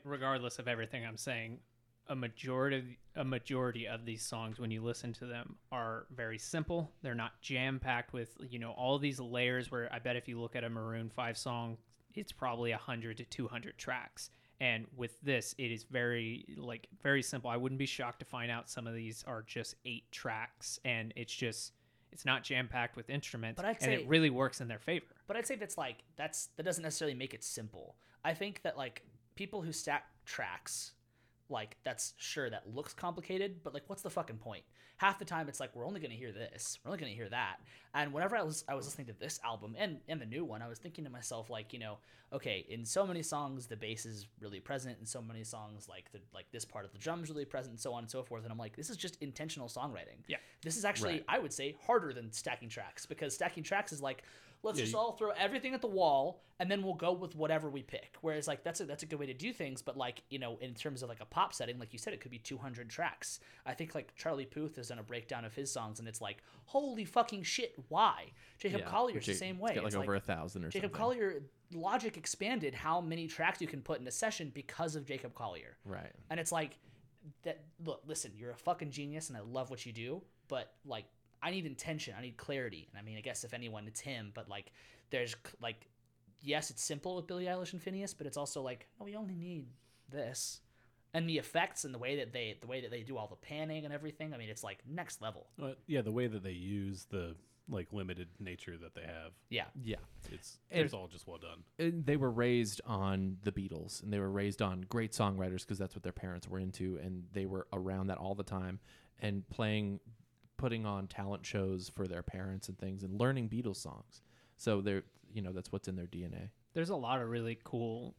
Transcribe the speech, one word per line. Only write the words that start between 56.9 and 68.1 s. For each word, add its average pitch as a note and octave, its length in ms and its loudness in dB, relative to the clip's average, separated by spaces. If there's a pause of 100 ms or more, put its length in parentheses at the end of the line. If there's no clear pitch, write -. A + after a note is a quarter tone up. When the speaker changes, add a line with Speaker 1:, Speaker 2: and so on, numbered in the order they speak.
Speaker 2:
go E3+ 180 6
with F3+ 240 -2
whatever D#3 320 4
we C#3 140 -2
pick." - 380 -8
Whereas, D3+ 280 2
like, C#3+ 160 0
that's E3 160 0
a, F#3 60 -2
that's C#3+ 160 -4
a D#3+ 40 -6
good D3+ 120 -2
way C#3+ 80 0
to C3 80 -2
do F#3+ 180 -2
things, C3+ 300 -4
but, C3 140 -4
like, B2 340 -2
you C3+ 80 -2
know, A#2 200 -2
in B2+ 160 -6
terms C3 280 -4
of, B2 60 -4
like, A#2 120 -8
a G#2+ 60 -10
pop - 260 4
setting, B2 280 -2
like A2+ 120 -10
you A#2 60 -10
said, A2 160 -4
it G#2+ 60 -8
could B2 100 -10
be A#2+ 80 -8
two C3+ 200 -6
hundred A#2+ 300 -8
tracks. - 520 -2 (260)
I B2+ 80 -2
think, E3 200 -4
like, - 220 -6
Charlie C#3 300 0
Puth D3+ 300 -4
has A#2+ 120 -6
done A#2 100 -6
a A2 40 -6
breakdown A#2 420 -4
of A2 100 -6
his C3+ 160 -2
songs, A2 300 -2
and A2+ 80 -6
it's A2 120 -6
like, G#2 220 -4 (240)
"Holy C4 380 2
fucking A3 400 6
shit, - 300 0 (140)
why?" F#3 440 6 (260)